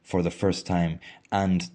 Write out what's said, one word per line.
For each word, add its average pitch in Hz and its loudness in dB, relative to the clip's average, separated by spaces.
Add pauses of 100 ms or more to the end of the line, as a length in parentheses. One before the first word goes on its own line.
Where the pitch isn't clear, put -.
for 92 0
the 85 0
first 92 0
time, 85 0 (320)
and 95 2